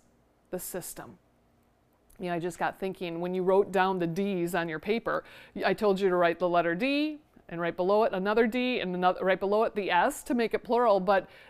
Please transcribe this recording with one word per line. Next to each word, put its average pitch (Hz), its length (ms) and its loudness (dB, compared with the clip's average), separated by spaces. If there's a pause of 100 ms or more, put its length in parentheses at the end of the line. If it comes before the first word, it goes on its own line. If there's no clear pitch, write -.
(500)
the 180 80 -8
system. - 600 -12 (1000)
You 190 80 -8
know, 175 80 -4
I 170 40 -2
just 175 200 -6
got 170 200 -4
thinking, 180 420 -6
when 180 140 -4
you 185 80 -2
wrote 190 300 4
down 190 260 2
the 170 80 0
D's 175 480 -2
on 170 140 -2
your 156 100 -6
paper, 196 460 -4 (400)
I 196 100 2
told 196 260 2
you 196 80 2
to 180 80 2
write 170 220 2
the 180 100 0
letter 170 260 2
D 285 440 -2 (300)
and 170 120 -8
right 170 160 -4
below 202 280 2
it - 80 0
another 208 340 2
D 247 340 -2
and 180 140 -4
another, 180 300 2
right 185 140 2
below 208 260 2
it - 100 -4
the 190 160 -4
S 185 340 0
to 294 100 -2
make 233 200 0
it 196 80 0
plural, 226 380 2
but 190 280 2 (220)